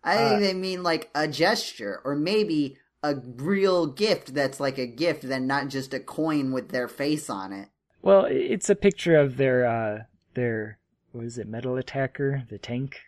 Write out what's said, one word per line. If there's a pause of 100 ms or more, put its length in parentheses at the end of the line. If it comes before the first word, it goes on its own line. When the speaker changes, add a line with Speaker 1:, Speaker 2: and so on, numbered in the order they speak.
Speaker 1:
I
think
Speaker 2:
Uh,
Speaker 1:
they
mean,
like,
a
gesture,
or
maybe (260)
a
real
gift
that's,
like,
a
gift,
then
not
just
a
coin
with
their
face
on
it. (340)
Speaker 2:
Well,
i-,
it's
a
picture
of
their,
uh, (320)
their, (340)
what
is
it,
metal
attacker,
the
tank?